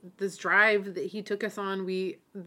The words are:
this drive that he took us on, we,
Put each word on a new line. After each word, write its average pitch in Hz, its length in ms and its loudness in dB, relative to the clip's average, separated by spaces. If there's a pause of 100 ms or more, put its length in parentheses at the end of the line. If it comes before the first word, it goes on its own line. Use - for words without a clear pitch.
(180)
this 190 180 -4
drive 196 600 4
that 185 100 -4
he 208 160 -6
took 202 240 -4
us 202 120 -6
on, 190 280 -2
we, 185 320 -2 (300)